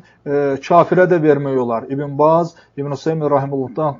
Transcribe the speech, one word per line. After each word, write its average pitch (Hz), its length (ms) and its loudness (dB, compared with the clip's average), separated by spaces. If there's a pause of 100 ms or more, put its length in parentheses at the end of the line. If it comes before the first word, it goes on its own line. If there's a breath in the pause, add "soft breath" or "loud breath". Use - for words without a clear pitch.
(260 soft breath)
e, 143 60 -6 (320)
kafirə 175 480 4
də 175 100 2
vermək 143 380 2
olar. 120 300 -4
İbn 139 280 -6
Baz, 160 380 2 (220 soft breath)
İbn 143 180 -6
Hüseyin 160 260 -4
Rahimullahdan 139 800 -4